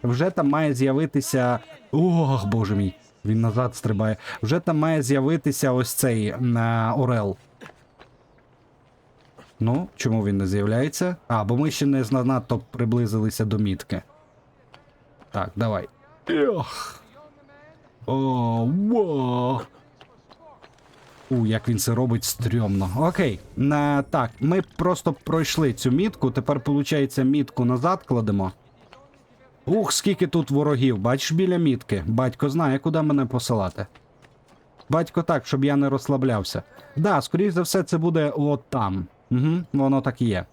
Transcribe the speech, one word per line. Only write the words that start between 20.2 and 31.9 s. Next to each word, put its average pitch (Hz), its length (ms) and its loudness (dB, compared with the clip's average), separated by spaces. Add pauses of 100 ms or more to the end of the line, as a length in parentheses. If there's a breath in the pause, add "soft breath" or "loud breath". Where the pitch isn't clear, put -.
У, 120 160 2
як 110 220 -2
він 113 100 0
це 117 160 0
робить, 117 300 0
стрьомно. 104 720 -2
Окей, 156 440 0 (160)
на, 143 460 0
так, 127 280 -2 (100)
ми 175 220 2 (140)
просто 170 360 0
пройшли 156 600 0
цю 127 180 0
мітку, 147 400 0
тепер, 131 300 -2
получається, 143 640 0
мітку 135 420 0
назад 127 380 0
кладемо. 104 500 0 (1120)
Ух, 196 260 0
скільки 190 340 0
тут 151 240 0
ворогів, 139 480 2
бачиш, 123 340 0
біля 180 240 2
мітки. 120 500 0